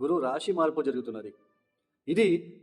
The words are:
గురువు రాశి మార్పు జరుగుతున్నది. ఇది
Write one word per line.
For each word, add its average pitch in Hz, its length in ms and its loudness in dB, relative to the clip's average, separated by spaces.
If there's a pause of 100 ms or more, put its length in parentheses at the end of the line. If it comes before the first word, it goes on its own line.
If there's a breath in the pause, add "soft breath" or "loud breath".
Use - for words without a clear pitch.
గురువు 160 180 2
రాశి 143 320 -2
మార్పు 156 300 0
జరుగుతున్నది. 117 520 -6 (720)
ఇది 175 540 2